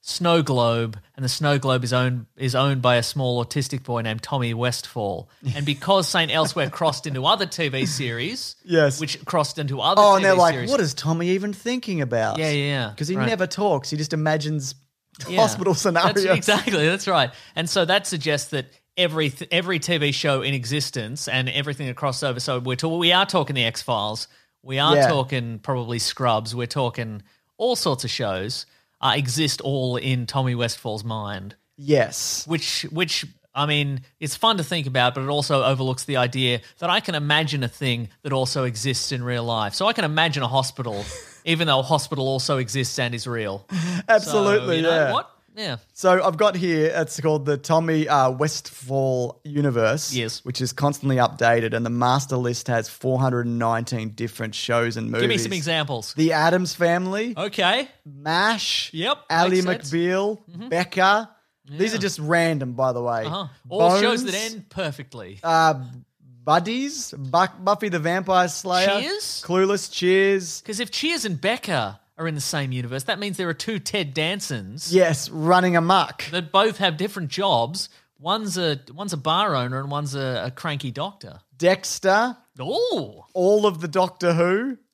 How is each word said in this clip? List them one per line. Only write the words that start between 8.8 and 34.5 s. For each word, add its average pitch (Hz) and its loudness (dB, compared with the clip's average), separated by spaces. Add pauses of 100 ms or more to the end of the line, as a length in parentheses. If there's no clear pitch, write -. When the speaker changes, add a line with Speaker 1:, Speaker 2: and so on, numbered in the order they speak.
Speaker 1:
which - -6
crossed 156 -2
into 139 -4
other 180 4
Speaker 2:
Oh, - 10
Speaker 1:
T 208 10
V 196 8
Speaker 2:
and 190 2
they're 190 6
like, 170 6
Speaker 1:
series. 135 -2
Speaker 2:
"What 285 2
is 151 0
Tommy 165 -2
even 196 0
thinking 226 -4
about?" 113 0
Speaker 1:
Yeah, 156 0
yeah, 143 0 (240)
yeah. 107 -10
Speaker 2:
'Cause 151 -4
he 185 -2
Speaker 1:
Right. 208 2
Speaker 2:
never 220 0
talks. 185 0
He 151 -4
just 151 -4
imagines 156 -2 (540)
Speaker 1:
Yeah. 185 2
Speaker 2:
hospital 202 4
Speaker 1:
That's - 2
Speaker 2:
scenarios. 185 4
Speaker 1:
exactly, 185 4
that's 190 0
right. 143 4 (260)
And 160 -2
so 185 2
that 196 2
suggests 147 -2
that 131 -4 (320)
every 160 2
th-, - -12
every 175 0
T 170 0
V 143 2
show 135 0
in 139 -2
existence 127 -4
and 127 -2
everything 143 -4
that 123 -8
crossed 135 -4
over, 127 -2
so 127 -2
we're 127 -2
ta-, 160 -2
we 170 4
are 190 4
talking 151 0
the 120 2
X-Files, 113 -4 (340)
we 131 -4
are 151 4
Speaker 2:
Yeah. 139 6
Speaker 1:
talking 127 -2
probably 120 -4
Scrubs, 110 -2
we're 120 -4
talking 117 -6 (360)
all 240 0
sorts 139 0
of 117 -6
shows, 101 -4 (380)
uh, 135 4
exist 143 0
all 127 -2
in 127 0
Tommy 127 -2
Westfall's 113 -4
mind. 104 -8 (220)
Speaker 2:
Yes. 139 0
Speaker 1:
Which, 156 -4
which, 160 -2 (280)
I 139 0
mean, 143 0 (180)
it's 151 -6
fun 226 2